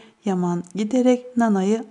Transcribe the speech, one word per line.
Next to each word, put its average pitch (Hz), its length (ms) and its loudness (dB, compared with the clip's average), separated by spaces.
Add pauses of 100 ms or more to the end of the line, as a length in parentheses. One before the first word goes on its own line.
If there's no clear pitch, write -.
(240)
Yaman 180 380 -2 (120)
giderek 247 640 0
Nana'yı 220 540 0